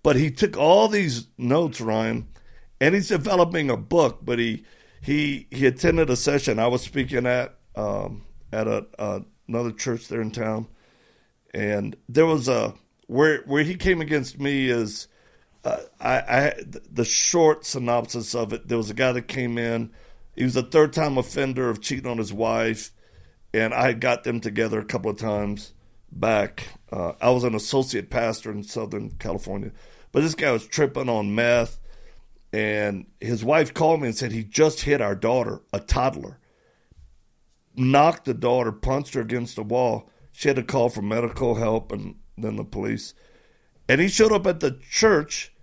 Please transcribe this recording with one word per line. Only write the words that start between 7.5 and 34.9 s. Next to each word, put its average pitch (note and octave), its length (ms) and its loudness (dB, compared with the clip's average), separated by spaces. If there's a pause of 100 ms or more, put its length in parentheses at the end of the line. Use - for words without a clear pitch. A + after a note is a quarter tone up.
um, G#2 480 -6 (280)
at A2 160 -2
a, G#2+ 200 -4 (100)
uh, G2+ 220 -4 (280)
another A#2 240 -4
church A2+ 360 -6
there A2+ 140 -4
in G#2+ 100 -4
town. A2 360 -4 (880)
And G#2 420 -2 (120)
there D3 180 6
was D3+ 220 2
a, A2 260 0 (320)
where, C#3+ 380 4
where C#3+ 200 2
he F3+ 120 -2
came F3 260 0
against D3 380 -2
me C3+ 300 0
is, A2 380 -2 (560)
uh, - 160 -4 (200)
I, B2+ 200 0
I, C3 380 2
th-, - 320 -16
the A#2 160 -2
short D#3 600 4
synopsis A#2+ 680 -2
of A2+ 200 -2
it, - 140 -10
there A#2+ 100 0
was G#2+ 120 -2
a G#2 40 -8
guy B2+ 180 0
that B2 160 -4
came A#2+ 300 -4
in. A#2 340 -2 (440)
He - 80 -2
was B2+ 120 0
a B2+ 80 2
third-time D3+ 540 4
offender C3 520 -2
of G#2 120 -6
cheating C3 280 -6
on A#2 80 -4
his G#2 140 -4
wife, A2+ 640 -2 (600)
and A2 200 2
I B2 140 2
had A2+ 120 0
got B2 240 0
them A#2 160 -2
together A2 400 -2
a G#2 60 -6
couple G2+ 260 -4
of G#2 60 -6
times G#2 560 -4 (380)
back. G#2+ 560 -2 (240)
Uh, F#2 280 -4
I B2 120 4
was B2 120 4
an A2+ 120 0
associate B2+ 540 -2
pastor A2+ 420 -2
in G#2 120 -8
Southern G#2+ 480 -8
California. G2 600 -6 (400)
But C3+ 100 2
this D#3+ 140 0
guy C#3 160 0
was A2+ 140 0
tripping C3 440 -2
on G#2 260 0
meth, A#2 440 2 (720)
and G#2 540 -2 (120)
his G#2+ 240 -4
wife D3+ 300 4
called D#3+ 280 2
me B2+ 60 -2
and A2 80 -2
said A#2+ 160 -4
he A2 120 -4
just D3+ 380 4
hit C#3+ 200 2